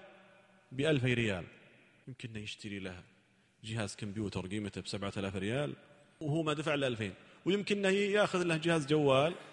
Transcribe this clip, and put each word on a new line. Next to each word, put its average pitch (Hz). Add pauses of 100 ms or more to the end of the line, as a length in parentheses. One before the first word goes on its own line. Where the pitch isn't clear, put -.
(720)
بألفي 131
ريال. 101 (640)
يمكننا 117
يشتري 104
لها 92 (640)
جهاز 110
كمبيوتر 98
قيمته 98
بسبعة 98
آلاف 98
ريال 127 (480)
وهو 160
ما 151
دفع 151
إلا 139
ألفين، 107 (300)
ويمكننا 202
ياخذ 196
له 165
جهاز 160
جوال 143 (180)